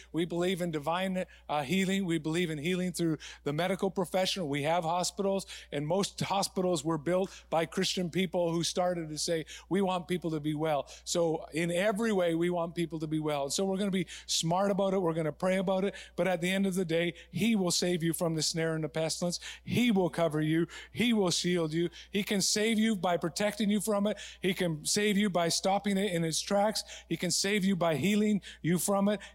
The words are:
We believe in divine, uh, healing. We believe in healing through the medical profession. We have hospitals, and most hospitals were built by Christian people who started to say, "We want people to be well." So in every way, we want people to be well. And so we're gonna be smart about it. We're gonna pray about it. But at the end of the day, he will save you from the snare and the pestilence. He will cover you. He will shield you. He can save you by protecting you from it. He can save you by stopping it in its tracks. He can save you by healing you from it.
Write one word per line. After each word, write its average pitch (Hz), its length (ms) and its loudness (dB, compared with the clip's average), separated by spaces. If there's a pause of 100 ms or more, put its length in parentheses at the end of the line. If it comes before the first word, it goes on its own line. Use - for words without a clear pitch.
(120)
We 165 140 -2
believe 175 360 0
in 175 100 -2
divine, 180 520 -2 (240)
uh, 147 160 -2
healing. 190 400 2
We 165 140 0
believe 160 320 -2
in 156 80 -4
healing 180 340 -2
through 165 260 0 (280)
the 143 80 0
medical 185 360 0
profession. 185 600 -2
We 143 140 -2
have 165 200 2
hospitals, 185 640 0 (260)
and 147 160 -2
most 185 320 0
hospitals 180 640 0
were 160 140 0
built 180 340 0 (180)
by 160 160 2
Christian 185 440 -2
people 175 420 0
who 170 140 0
started 180 420 0
to 151 100 -8
say, 165 280 -2 (240)
"We 190 120 4
want 185 280 0
people 175 220 -2
to 160 100 -2
be 151 120 -2
well." 147 320 0 (200)
So 165 480 0
in 170 180 -2
every 214 400 2
way, 175 240 2
we 175 140 2
want 170 260 -2
people 165 240 -4
to 160 80 -4
be 156 120 -2
well. 147 240 -2
And 139 100 -4
so 196 100 0
we're 190 140 0
gonna 202 120 0
be 180 180 0 (420)
smart 196 220 2
about 190 240 2
it. 196 40 2
We're 165 140 0
gonna 156 180 -2
pray 185 260 0
about 190 260 0
it. 196 100 -2 (220)
But 175 120 2
at 180 140 0
the 180 80 0
end 196 160 2
of 190 80 0
the 185 100 0
day, 165 300 0 (180)
he 214 240 2
will 185 140 2
save 175 320 0
you 165 120 2
from 165 200 0
the 156 80 0
snare 160 320 0
and 160 100 -2
the 147 60 -4
pestilence. 160 500 -2 (240)
He 240 280 4
will 185 180 4
cover 156 320 2
you. 160 240 2 (260)
He 233 220 0
will 196 160 4
shield 170 420 0
you. 170 180 0 (200)
He 202 140 -2
can 202 180 0
save 214 380 2
you 220 160 4
by 175 220 0
protecting 208 520 -2
you 208 100 2
from 202 280 0
it. 214 100 -2 (240)
He 185 140 0
can 160 280 -2
save 208 360 2
you 208 100 2
by 170 200 2
stopping 196 480 0
it 196 140 0
in 170 120 0
its 160 180 -2
tracks. 202 420 2 (240)
He 165 80 0
can 180 140 -2
save 196 340 0
you 196 120 4
by 165 200 2
healing 208 460 2 (220)
you 165 160 2
from 196 280 2
it. 208 120 0 (160)